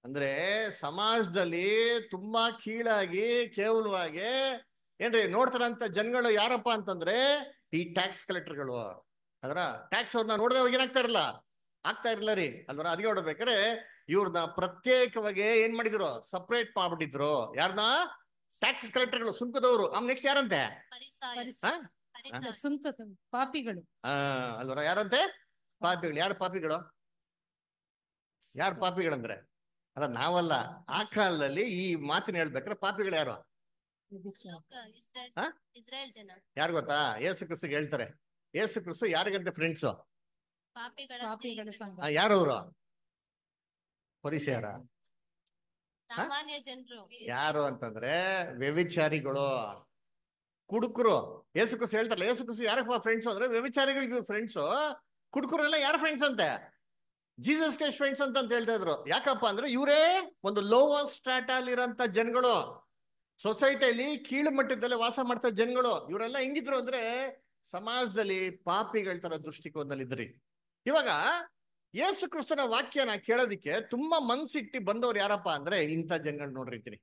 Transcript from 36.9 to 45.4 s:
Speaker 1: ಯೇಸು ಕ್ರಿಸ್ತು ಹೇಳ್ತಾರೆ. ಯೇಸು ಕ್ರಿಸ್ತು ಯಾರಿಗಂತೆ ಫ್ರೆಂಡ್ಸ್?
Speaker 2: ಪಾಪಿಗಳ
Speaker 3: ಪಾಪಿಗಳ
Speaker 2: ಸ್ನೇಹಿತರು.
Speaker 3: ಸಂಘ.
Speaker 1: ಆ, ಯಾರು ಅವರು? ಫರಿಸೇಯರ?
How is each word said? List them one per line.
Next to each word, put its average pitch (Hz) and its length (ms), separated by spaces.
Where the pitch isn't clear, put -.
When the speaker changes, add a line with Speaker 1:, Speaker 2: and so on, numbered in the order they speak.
Speaker 1:
ಯೇಸು 180 300
ಕ್ರಿಸ್ತು 160 220
ಹೇಳ್ತಾರೆ. 147 540
ಯೇಸು 214 260
ಕ್ರಿಸ್ತು 170 240
ಯಾರಿಗಂತೆ 185 460
ಫ್ರೆಂಡ್ಸ್? 160 560
Speaker 2:
ಪಾಪಿಗಳ 247 500
Speaker 3:
ಪಾಪಿಗಳ 220 360
Speaker 2:
ಸ್ನೇಹಿತರು. 208 340
Speaker 3:
ಸಂಘ. 175 80
Speaker 1:
ಆ, 147 40
ಯಾರು 170 260
ಅವರು? 135 440
ಫರಿಸೇಯರ? 143 420